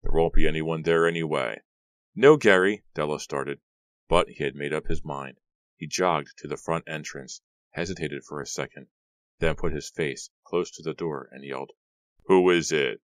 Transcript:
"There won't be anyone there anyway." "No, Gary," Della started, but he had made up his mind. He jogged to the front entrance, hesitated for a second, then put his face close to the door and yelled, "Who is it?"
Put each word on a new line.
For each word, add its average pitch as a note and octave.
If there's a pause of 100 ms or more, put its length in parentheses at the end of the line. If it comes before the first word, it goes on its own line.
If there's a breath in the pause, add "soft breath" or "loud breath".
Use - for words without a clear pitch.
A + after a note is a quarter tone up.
"There -
won't D#2+
be D#2+
anyone D#2+
there E2
anyway." D2+ (540)
"No, C#3+
Gary," G2+ (100)
Della D2+
started, C#2 (480)
but F2
he -
had C#2
made C#2+
up D2+
his -
mind. C#2 (360)
He D#2+
jogged D#2+
to -
the C#2+
front -
entrance, D2+ (300)
hesitated E2+
for D2
a C#2
second, C#2 (520)
then D#2+
put D#2+
his D2
face D2 (160)
close F2
to -
the D#2+
door D2
and C2+
yelled, C2+ (560)
"Who F#2
is E2+
it?" C#2